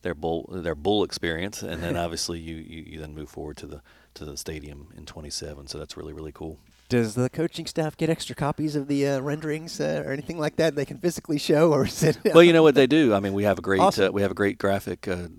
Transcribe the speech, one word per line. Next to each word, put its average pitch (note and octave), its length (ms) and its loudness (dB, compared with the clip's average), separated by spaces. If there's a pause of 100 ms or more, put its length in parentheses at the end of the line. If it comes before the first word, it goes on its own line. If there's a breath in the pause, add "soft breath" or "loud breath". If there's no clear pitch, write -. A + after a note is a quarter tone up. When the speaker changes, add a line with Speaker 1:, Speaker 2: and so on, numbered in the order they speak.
Speaker 1:
their F2 140 -6
bowl, E2 360 -4
their E2+ 240 -6
bowl F#2+ 280 0
experience. F2 580 -6
And E2 220 -8
then E2+ 140 -4
Speaker 2:
<laughs> F2 80 -2
Speaker 1:
obviously E2+ 340 -6
you, E2 160 -12
you, D#2+ 320 -14
you D#2 120 -14
then D2+ 140 -12
move D2+ 160 -12
forward D2 280 -14
to C#2+ 100 -16
the, C#2+ 140 -16 (340 soft breath)
to - 100 -14
the C#2+ 120 -12
stadium D2 500 -14 (100)
in - 80 -18
twenty-seven. D2 640 -14
So D#2 100 -12
that's D#2 200 -14
really, D2+ 160 -14
really D2+ 180 -12
cool. D#2 280 -14 (300)
Speaker 2:
Does A#2 260 0
the B2 140 -2
coaching E3 380 -6
staff D#3 280 -4
get D#3+ 140 -2
extra - 260 -4
copies D3+ 400 -4
of C#3+ 140 -4
the, C#3 180 0
uh, C#3 140 0
renderings, D#3 580 -6
uh, D3+ 260 -2
or - 60 -8
anything D3 260 -8
like D3+ 200 -2
that D#3 180 2
they C#3+ 80 -2
can C3+ 140 -10
physically E3 400 -2
show, - 340 4
or C3 140 4
is - 180 -4
it D3+ 180 2
<laughs> - 120 2
Speaker 1:
Well, E3 100 12
you F3 80 10
know E3 120 8
what D3 120 8
they C3+ 100 10
do. C3+ 280 6
I G2 80 4
mean, G2 100 -2
we G2+ 140 0
have F#2+ 140 4
a - 20 -8
great, F#2+ 180 4
Speaker 2:
Awesome. F#2+ 300 4
Speaker 1:
uh, - 20 0
we G2+ 120 0
have F#2+ 80 0
a - 20 -4
great G2+ 240 0
graphic, G2 500 -2
uh, F2 320 -4